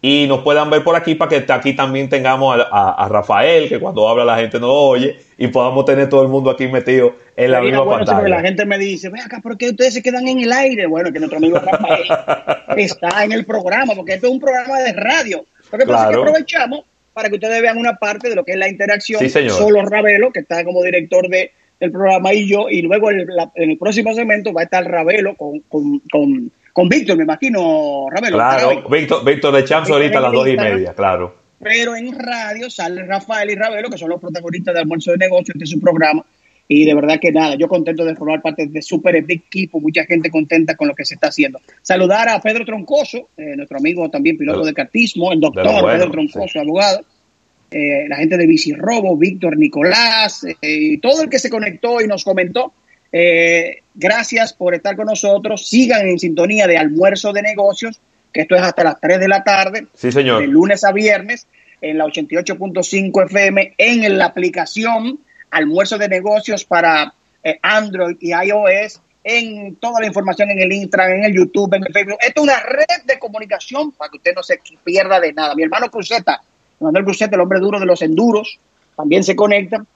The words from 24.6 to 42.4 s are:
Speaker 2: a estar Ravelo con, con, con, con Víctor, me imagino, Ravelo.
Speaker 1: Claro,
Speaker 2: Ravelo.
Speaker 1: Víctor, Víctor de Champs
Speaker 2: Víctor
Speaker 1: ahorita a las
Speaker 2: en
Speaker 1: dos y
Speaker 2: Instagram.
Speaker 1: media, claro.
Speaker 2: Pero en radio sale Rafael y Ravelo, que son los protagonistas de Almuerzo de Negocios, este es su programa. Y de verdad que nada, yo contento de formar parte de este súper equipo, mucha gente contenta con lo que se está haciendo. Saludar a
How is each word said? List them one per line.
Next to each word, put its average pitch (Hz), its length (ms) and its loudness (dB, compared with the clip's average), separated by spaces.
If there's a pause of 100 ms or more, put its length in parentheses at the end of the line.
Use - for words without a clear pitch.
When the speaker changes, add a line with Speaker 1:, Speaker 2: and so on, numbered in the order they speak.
Speaker 2:
a 170 40 0
estar 180 200 -2
Ravelo 175 500 0
con, 147 260 -10
con, 147 400 -2 (100)
con, 139 400 0 (220)
con 180 160 2
Víctor, 262 280 2
me 330 60 2
imagino, 160 880 0
Ravelo. 196 260 -2
Speaker 1:
Claro, 123 340 4
Speaker 2:
Ravelo. - 180 -2
Speaker 1:
Víctor, 147 360 0
Víctor 143 300 2
de 131 100 6
Champs 156 240 0
Speaker 2:
Víctor 143 140 4
Speaker 1:
ahorita 139 160 2
a 131 40 2
las 123 100 2
Speaker 2:
en 120 40 2
Speaker 1:
dos 131 100 4
y 135 40 2
Speaker 2:
Instagram. 107 260 0
Speaker 1:
media, 90 180 -4
claro. 92 420 -2 (240)
Speaker 2:
Pero 233 340 -2
en 240 240 -12
radio 233 500 -8
sale 180 360 -8
Rafael 202 460 -4
y 208 40 -2
Ravelo, 214 360 -4
que - 80 -10
son - 100 -8
los 175 120 -4
protagonistas 170 540 -6
de 170 60 0
Almuerzo 165 320 -2
de 175 60 0
Negocios, 180 360 4
este 151 100 -10
es 151 60 -6
su 156 100 -4
programa. 160 440 2 (420)
Y 151 200 6
de 151 80 4
verdad 147 260 2
que 175 100 2
nada, 151 260 0
yo 156 120 0
contento 165 360 -2
de 160 120 -4
formar 156 240 -4
parte 156 220 -6
de 147 60 -6
este 151 140 -10
súper 170 340 -2
equipo, 165 640 -4
mucha 156 240 -2
gente 165 260 -2
contenta 160 460 0
con 151 120 -2
lo 139 60 -4
que 143 100 -12
se - 100 -8
está - 140 -2
haciendo. 139 320 -4 (220)
Saludar 190 460 2
a 214 120 0